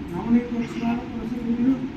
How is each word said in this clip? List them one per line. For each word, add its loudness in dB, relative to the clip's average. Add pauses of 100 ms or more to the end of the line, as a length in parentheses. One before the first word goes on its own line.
(160)
నవనీతోత్సవాలు, 0
తులసి -6
పూజలు 2 (220)